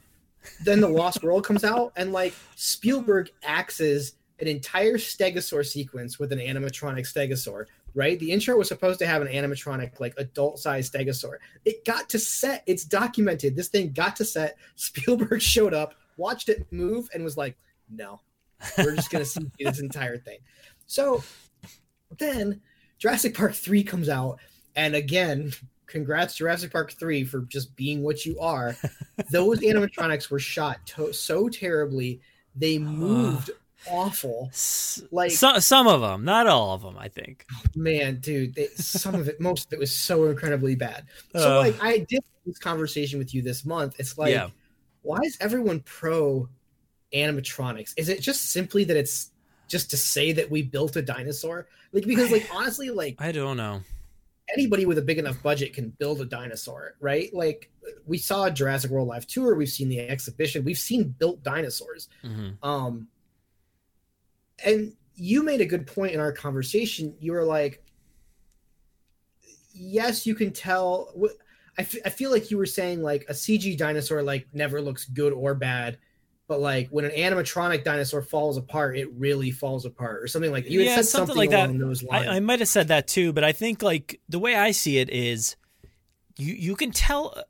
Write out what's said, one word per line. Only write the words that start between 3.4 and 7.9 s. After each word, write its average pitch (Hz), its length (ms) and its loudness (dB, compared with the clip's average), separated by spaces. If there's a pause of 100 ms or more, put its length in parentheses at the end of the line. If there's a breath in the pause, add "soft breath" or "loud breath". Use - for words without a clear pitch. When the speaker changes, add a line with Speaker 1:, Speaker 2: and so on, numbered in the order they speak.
Speaker 1:
axes 151 680 0 (260)
an 165 80 -4
entire 185 500 2
Stegosaur 180 680 -2
sequence 135 540 -8
with 143 120 -4
an 135 60 -2
animatronic 135 640 -6 (120)
Stegosaur, 127 520 -4 (300 soft breath)